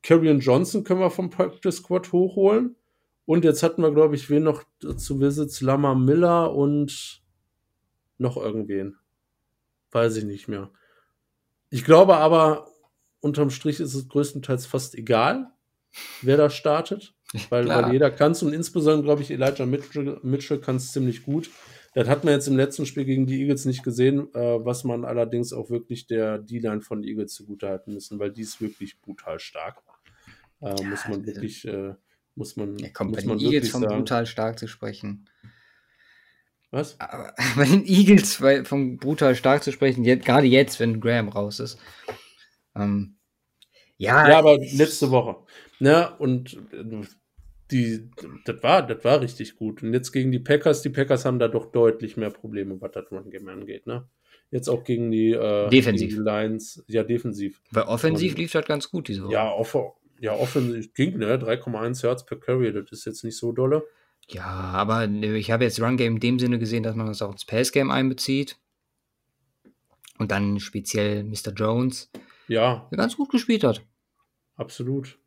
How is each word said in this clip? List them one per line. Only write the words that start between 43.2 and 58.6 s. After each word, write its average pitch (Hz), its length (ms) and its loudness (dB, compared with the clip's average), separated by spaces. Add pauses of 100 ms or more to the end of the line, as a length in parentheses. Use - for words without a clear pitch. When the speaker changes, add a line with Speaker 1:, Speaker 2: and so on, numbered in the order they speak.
Speaker 2:
ja, 135 320 6
Speaker 1:
Ja, 156 100 12
aber 151 220 8
Speaker 2:
ich 131 160 -8
Speaker 1:
letzte 147 340 2
Woche. 120 260 2 (440)
Ne? 165 380 6
Und, 127 360 -2 (180)
äh, 110 300 -12 (680)
die, 117 380 -2 (380)
das - 160 -8
war, 160 240 4
das 113 180 -8
war 131 160 6
richtig - 360 -8
gut. 110 260 -8
Und 113 100 -4
jetzt 127 200 -2
gegen 131 200 0
die 123 60 0
Packers, 147 420 2
die - 80 -6
Packers 135 380 0
haben 127 120 0
da 117 100 2
doch 113 220 -4
deutlich 113 460 2
mehr 107 140 -4
Probleme, 98 500 -10
was 98 120 -12
das - 200 -14
Run-Game 95 360 -14
angeht, 98 380 -16
ne? 120 220 -10 (420)
Jetzt 131 200 -6
auch 120 140 -2
gegen 117 260 -2
die, 113 220 2
äh, 104 360 0
Speaker 2:
Defensiv. 117 400 4
Speaker 1:
gegen 107 160 -6
die 107 60 0
Lions. 110 560 -6
Ja, 110 160 -2
defensiv. 107 580 -6 (100)
Speaker 2:
Weil 110 120 0
offensiv 156 500 -2
Speaker 1:
Und 127 60 -8
Speaker 2:
lief 165 140 -6
das 156 120 -2